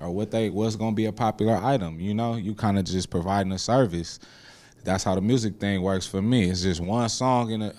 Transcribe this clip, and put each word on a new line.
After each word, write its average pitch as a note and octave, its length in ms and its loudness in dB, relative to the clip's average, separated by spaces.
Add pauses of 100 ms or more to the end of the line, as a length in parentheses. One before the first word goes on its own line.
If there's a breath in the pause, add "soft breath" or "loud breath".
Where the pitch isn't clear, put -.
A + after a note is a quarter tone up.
or F2 80 -6
what G#2 220 -2
they, A2+ 180 0
what's G#2+ 260 0
gonna G#2+ 200 -2
be A2 100 2
a G#2+ 60 0
popular A2 520 2
item, F#2+ 360 0
you G2+ 160 -2
know? A#2 220 -2
You G#2 180 -6
kinda G2 260 2
just F2 300 -2
providing F#2+ 400 0
a F#2 80 -4
service. G#2 580 0 (680 loud breath)
That's F#2+ 200 0
how F#2+ 120 2
the F#2+ 60 2
music A2 380 0
thing G2 240 0
works F#2+ 240 0
for F#2+ 160 -4
me. A2 260 4
It's F#2 140 -2
just F2 180 0
one A2+ 280 0
song, B2 440 0
and G#2+ 260 -4